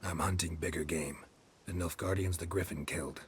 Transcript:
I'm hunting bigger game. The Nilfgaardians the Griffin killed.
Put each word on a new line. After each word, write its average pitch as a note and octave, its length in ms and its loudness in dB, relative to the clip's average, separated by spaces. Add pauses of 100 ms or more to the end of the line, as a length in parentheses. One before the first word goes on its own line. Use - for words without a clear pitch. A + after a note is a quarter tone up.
I'm F2 180 -2
hunting E2+ 360 4
bigger D#2+ 300 -2
game. D2+ 320 0 (480)
The - 80 -6
Nilfgaardians F#2 640 2
the - 80 -4
Griffin E2+ 400 0
killed. - 420 -4